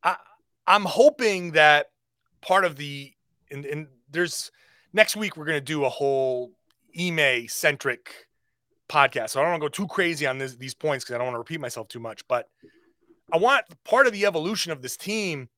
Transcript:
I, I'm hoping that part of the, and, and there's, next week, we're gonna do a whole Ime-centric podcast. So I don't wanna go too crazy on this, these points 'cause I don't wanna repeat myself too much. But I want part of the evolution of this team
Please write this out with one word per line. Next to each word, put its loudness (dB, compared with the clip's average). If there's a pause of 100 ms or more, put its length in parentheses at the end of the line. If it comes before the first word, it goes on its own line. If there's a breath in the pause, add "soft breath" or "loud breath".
I, 0 (520)
I'm 6
hoping 4
that 6 (520)
part 2
of -2
the, -14 (400)
and, -12
and -8 (220)
there's, -6 (420 soft breath)
next 4
week, -6
we're -12
gonna -2
do -2
a 2
whole -2 (460)
Ime-centric -2 (600)
podcast. 0
So -2
I 4
don't 0
wanna -4
go -4
too -6
crazy -2
on -4
this, -8
these -14
points -4
'cause -10
I -4
don't -4
wanna -8
repeat -10
myself -10
too -16
much. -14
But -2 (840 soft breath)
I 4
want 4 (180)
part 4
of 0
the 0
evolution -2
of -6
this -8
team -6